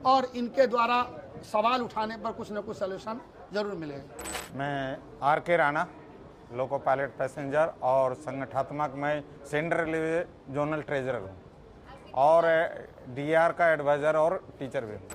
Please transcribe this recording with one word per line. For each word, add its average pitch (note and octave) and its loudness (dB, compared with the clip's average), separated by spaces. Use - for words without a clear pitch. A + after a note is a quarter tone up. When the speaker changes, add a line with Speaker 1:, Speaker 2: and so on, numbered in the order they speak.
Speaker 1:
और C4 6
इनके A#3+ 2
द्वारा A#3+ 2
सवाल A#3 2
उठाने A3 -6
पर G#3+ -6
कुछ G#3 -10
न G#3 -6
कुछ G#3 -10
solution G3+ -6
जरूर G#3 -2
मिलेगा। D3 -10
Speaker 2:
मैं C#3 -2
आर D3+ 4
के E3+ 2
राणा, D#3 2
लोको C3 -2
पायलट C3+ 2
passenger C#3+ 0
और C3 4
संगठनात्मक C3+ -4
मैं D3 -2
सेंट्रल E3 0
रेलवे D#3+ 0
Journal D3 -2
Treasurer C3+ -2
हूँ F#2+ -8
और E3 6
डीआर D#3+ 2
का E3+ 4
advisor D3 4
और E3 2
teacher C3 -6
भी G#2 -10
हूँ। G2 -12